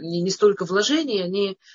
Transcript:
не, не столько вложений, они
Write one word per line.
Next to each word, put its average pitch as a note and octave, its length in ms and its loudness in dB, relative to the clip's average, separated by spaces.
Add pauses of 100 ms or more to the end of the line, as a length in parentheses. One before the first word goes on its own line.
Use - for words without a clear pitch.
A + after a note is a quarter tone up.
не, E3+ 200 -4
не F#3+ 80 0
столько G3+ 340 2
вложений, G#3+ 580 0
они G3 340 -2 (180)